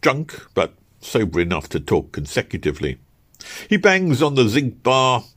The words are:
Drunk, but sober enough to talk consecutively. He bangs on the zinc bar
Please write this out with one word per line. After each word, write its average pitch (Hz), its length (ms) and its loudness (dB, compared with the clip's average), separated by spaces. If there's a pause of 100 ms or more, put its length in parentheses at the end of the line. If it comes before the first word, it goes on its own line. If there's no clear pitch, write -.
Drunk, 156 360 0 (140)
but - 220 -2 (260)
sober 90 400 -2
enough 85 300 -2
to 80 100 -4
talk 76 320 -2
consecutively. 73 880 -6 (720)
He 214 80 2
bangs 185 420 2
on 147 140 2
the 123 160 4
zinc 127 320 -2
bar 127 420 2 (120)